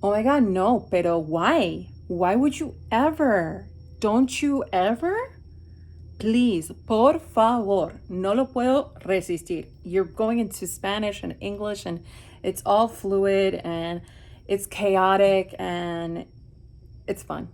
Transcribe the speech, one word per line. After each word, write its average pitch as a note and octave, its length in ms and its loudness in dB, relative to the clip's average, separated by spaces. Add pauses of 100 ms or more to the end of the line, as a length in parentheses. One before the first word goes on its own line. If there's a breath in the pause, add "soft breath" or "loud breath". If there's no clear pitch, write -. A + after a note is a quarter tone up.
Oh G3+ 100 2
my G#3 120 2
God, C#4 200 4
no, G3 480 2
pero E3+ 260 2
why? E3+ 680 0 (200)
Why F3+ 280 0
would C4+ 240 2
you D4+ 160 -8 (160)
ever? A3+ 760 0 (320)
Don't A#3 420 2
you C#4+ 300 0
ever? E4 600 0 (880 soft breath)
Please, A3 520 2 (140)
por B3+ 340 4
favor, A3 880 0
no F#3 260 -2
lo B3+ 120 2
puedo B3+ 460 0 (120)
resistir. F3 600 -4 (180)
You're F3+ 220 0
going A3 340 -2
into G3+ 280 -6
Spanish G3+ 560 -4
and F3 180 -8
English, G3+ 440 -8
and E3+ 180 -8 (400 loud breath)
it's F#3 220 -4
all G#3+ 220 4
fluid, G3 680 0
and E3+ 460 -6 (460 loud breath)
it's G3 200 -2
chaotic, F#3+ 880 4
and E3+ 680 -6 (840)
it's - 160 -6
fun. D#3 300 -10